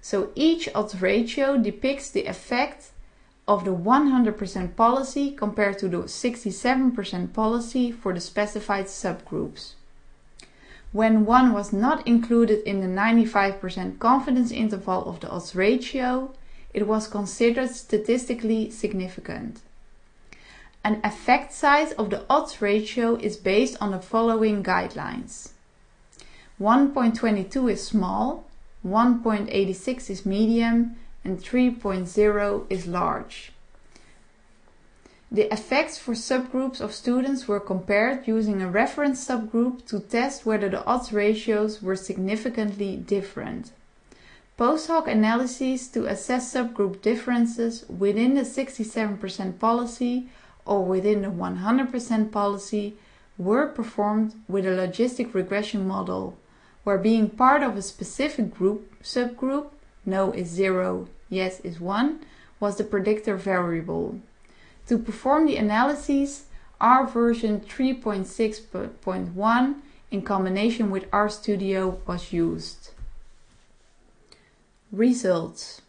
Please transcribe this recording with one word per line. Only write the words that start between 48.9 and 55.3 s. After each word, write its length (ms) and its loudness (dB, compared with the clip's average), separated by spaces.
percent 400 -8
policy 680 0
or 200 2
within 380 2
the 80 -4
one 260 -4
hundred 340 2
percent 400 0
policy 640 -2
were 300 2
performed 680 -2
with 160 -2
a 60 0
logistic 640 -2